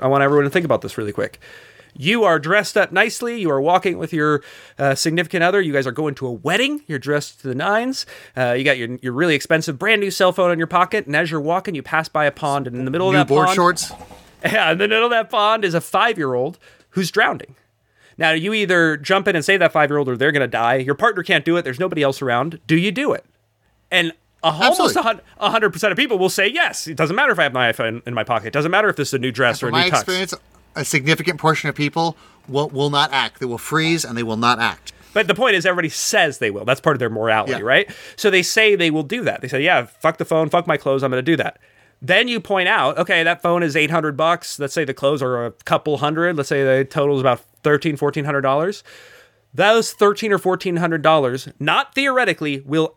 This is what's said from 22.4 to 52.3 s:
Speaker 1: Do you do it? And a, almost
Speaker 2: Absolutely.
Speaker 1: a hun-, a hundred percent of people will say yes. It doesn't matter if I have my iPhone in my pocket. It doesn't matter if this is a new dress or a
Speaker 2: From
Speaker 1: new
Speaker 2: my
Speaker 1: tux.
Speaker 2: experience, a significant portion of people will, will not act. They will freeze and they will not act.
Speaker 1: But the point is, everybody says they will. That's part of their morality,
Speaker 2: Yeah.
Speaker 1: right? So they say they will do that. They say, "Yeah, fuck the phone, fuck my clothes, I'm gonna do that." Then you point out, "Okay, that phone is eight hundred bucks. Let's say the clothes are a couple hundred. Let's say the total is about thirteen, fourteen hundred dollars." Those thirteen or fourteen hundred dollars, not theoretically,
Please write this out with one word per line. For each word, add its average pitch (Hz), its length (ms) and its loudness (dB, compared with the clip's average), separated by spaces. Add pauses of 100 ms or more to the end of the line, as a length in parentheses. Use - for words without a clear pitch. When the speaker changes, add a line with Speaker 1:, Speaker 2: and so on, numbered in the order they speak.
Speaker 1:
Do 160 100 4
you 185 160 0
do 262 180 -2
it? - 140 -4 (640)
And 170 200 0 (320)
a, 165 40 0
almost 233 320 2
Speaker 2:
Absolutely. 359 200 2
Speaker 1:
a 294 40 0
hun-, 226 180 -2 (180)
a 202 100 0
hundred 214 240 0
percent 202 180 -2
of 170 60 -2
people 247 200 0
will 185 120 2
say 196 180 0
yes. 269 400 -4
It 156 80 -12
doesn't 165 220 -2
matter 269 160 2
if 170 60 -2
I 160 40 4
have 135 100 2
my 123 160 2
iPhone 113 380 -4
in 120 60 -8
my 110 100 -2
pocket. 110 240 -2
It 110 60 -6
doesn't 147 180 -2
matter 208 160 2
if 185 80 0
this 143 140 -4
is - 60 -4
a 127 40 -4
new 123 140 -4
dress 120 280 0
or 127 60 -4
a 113 40 -2
Speaker 2:
From 160 80 0
Speaker 1:
new 175 60 2
Speaker 2:
my 180 40 0
Speaker 1:
tux. 143 100 2
Speaker 2:
experience, 185 340 -4 (400)
a 143 120 -6
significant 156 520 -2
portion 156 300 0
of 139 80 -4
people 160 400 -2 (320)
will, 143 220 -2
will 143 200 -2
not 143 220 0
act. 127 300 -2
They 131 40 -2
will 117 120 0
freeze 160 480 -2
and 120 120 -8
they 120 60 -4
will 110 140 -4
not 120 200 2
act. 113 360 -4 (200)
Speaker 1:
But 202 140 0
the 185 80 0
point 214 220 2
is, 170 80 -2
everybody 175 240 0
says 170 480 0
they 113 120 -2
will. 101 140 -6
That's 127 160 -2
part 151 160 2
of 117 40 -4
their 120 100 -2
morality, 110 420 0
Speaker 2:
Yeah. 120 80 -4
Speaker 1:
right? 135 320 0 (240)
So 208 140 0
they 185 120 4
say 214 360 2
they 170 120 2
will 151 140 0
do 220 220 -6
that. - 160 -2
They 123 80 -8
say, 139 120 -2
"Yeah, 156 240 2
fuck - 320 -4
the 170 60 -8
phone, 160 260 0
fuck 175 180 0
my 156 100 0
clothes, 135 260 -2
I'm 131 80 -2
gonna 127 120 0
do 160 120 2
that." - 240 -4 (420)
Then 202 280 2
you 233 100 -2
point 185 300 0
out, 151 280 2
"Okay, 170 240 2
that 170 200 0
phone 175 220 0
is 147 120 -2
eight 151 160 2
hundred 156 240 -2
bucks. 165 440 -2
Let's 139 140 -6
say 160 120 -2
the 131 80 -4
clothes 139 280 0
are 123 240 -2
a 113 60 -6 (140)
couple 151 320 0
hundred. 160 400 0
Let's 139 100 -4
say 139 160 0
the 135 220 4
total 143 320 0
is 131 40 0
about 127 200 2 (220)
thirteen, 151 340 2
fourteen 147 260 -2
hundred 143 180 -2
dollars." 147 400 -2 (720)
Those 214 380 4
thirteen 208 400 2
or 190 60 4
fourteen 180 400 -2
hundred 165 240 0
dollars, 139 480 2 (100)
not 180 340 -2
theoretically, 214 720 0